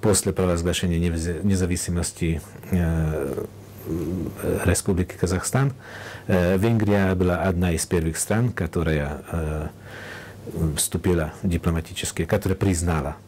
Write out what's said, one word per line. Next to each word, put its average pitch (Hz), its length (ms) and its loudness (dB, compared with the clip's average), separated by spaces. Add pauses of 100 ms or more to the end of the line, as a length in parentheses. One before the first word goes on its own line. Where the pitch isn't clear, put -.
после 98 320 2
провозглашения 87 640 2
невз-, 82 440 0
независимости, 87 960 0 (300)
э, 82 760 0 (1200)
Республики 87 540 2
Казахстан, 131 540 2 (540)
э, 92 300 4
Венгрия 101 580 4
была 90 220 4
одна 90 340 2
из 80 140 0
первых 82 320 2
стран, 117 320 2
которая, 78 720 0 (100)
э, 78 360 -2 (1080)
вступила 82 680 0
в 98 60 -2
дипломатические, 82 800 -2
которая 95 300 0
признала 82 580 0 (120)